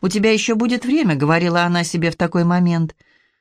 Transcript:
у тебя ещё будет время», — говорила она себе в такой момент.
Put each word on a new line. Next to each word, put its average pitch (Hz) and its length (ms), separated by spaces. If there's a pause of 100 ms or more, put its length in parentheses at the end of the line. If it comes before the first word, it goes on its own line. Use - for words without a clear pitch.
у 180 60
тебя 214 240
ещё 220 220
будет 247 300
время», — 247 320
говорила 170 460
она 175 200
себе 165 280
в 165 60
такой 170 280
момент. 170 500 (460)